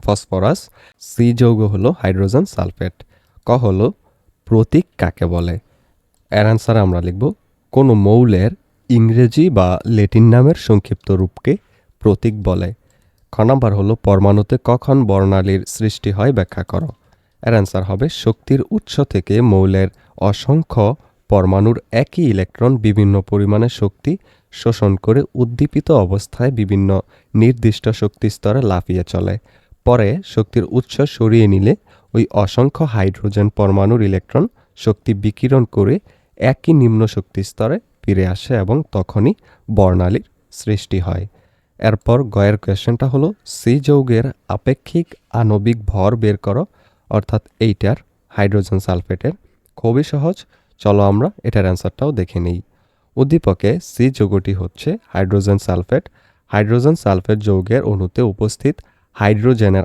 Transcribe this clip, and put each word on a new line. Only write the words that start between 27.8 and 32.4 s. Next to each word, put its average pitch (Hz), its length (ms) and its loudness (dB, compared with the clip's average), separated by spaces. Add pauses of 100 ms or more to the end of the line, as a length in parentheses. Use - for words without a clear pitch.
শক্তি 107 400 -4
স্তরে 107 320 -2
লাফিয়ে 90 420 -2
চলে। 95 340 -4 (480)
পরে 120 400 2
শক্তির 110 380 -2
উৎস - 380 -4
সরিয়ে 113 460 2
নিলে 98 280 2 (380)
ওই 117 180 0
অসংখ্য 120 520 -2